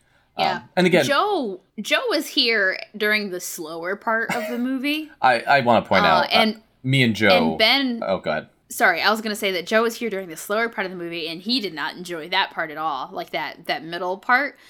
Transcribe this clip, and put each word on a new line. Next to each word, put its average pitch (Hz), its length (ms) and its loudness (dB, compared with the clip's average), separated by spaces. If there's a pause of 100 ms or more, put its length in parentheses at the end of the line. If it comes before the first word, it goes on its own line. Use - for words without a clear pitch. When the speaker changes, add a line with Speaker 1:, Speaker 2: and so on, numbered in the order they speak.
(460)
Speaker 1:
Yeah. 180 160 -2 (160)
Speaker 2:
and 180 100 4
again, 170 180 6
Speaker 1:
Joe, 285 560 0 (200)
Joe 302 280 0
was 320 180 0
here 226 520 0 (160)
during 208 360 0
the 180 100 -6
slower 170 540 -8
part 226 400 -2
of 226 140 -4
the 240 80 -4
movie. 269 580 -4
Speaker 2:
<laughs> - 60 -6
I, 123 200 4
I 139 200 4
wanna 117 240 4
point - 200 4
Speaker 1:
Uh, - 40 6
Speaker 2:
out, - 160 4
uh, - 60 -8
Speaker 1:
and 220 300 2 (220)
Speaker 2:
me 131 200 4
and 113 120 4
Joe. 92 340 6
Speaker 1:
and 80 80 -4
Ben 240 480 2
Speaker 2:
Oh, 180 140 0
go - 120 -4
ahead. 156 160 -4 (220)
Speaker 1:
Sorry, 180 320 2
I 196 100 4
was 220 80 0
gonna 214 160 -6
say 208 160 -2
that 175 160 -4
Joe 226 160 2
was 226 140 -2
here 233 120 -6
during 190 200 -8
the 160 80 -14
slower 226 320 -2
part 208 160 -6
of 180 60 -8
the 185 60 -10
movie, 170 300 -8
and 165 140 -8
he 240 180 0
did 185 140 -6
not 147 240 -6
enjoy 175 320 -10
that 185 220 0
part 160 200 -6
at 147 60 -10
all, 156 340 -4
like, 180 200 -10
that, 156 340 -6
that 151 180 -4
middle 175 340 -4
part. 254 400 0 (120)